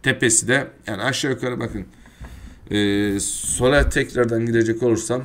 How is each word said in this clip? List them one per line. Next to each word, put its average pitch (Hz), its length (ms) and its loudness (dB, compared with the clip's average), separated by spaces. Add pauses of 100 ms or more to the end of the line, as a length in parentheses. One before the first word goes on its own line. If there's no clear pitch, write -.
Tepesi 120 440 2
de 135 200 2 (200)
yani 101 140 -6
aşağı 131 300 -2
yukarı 127 280 -4
bakın. 110 260 -6 (840)
Ee, 101 480 2
sola 135 720 2
tekrardan 117 560 0
girecek 117 380 2
olursam 120 420 0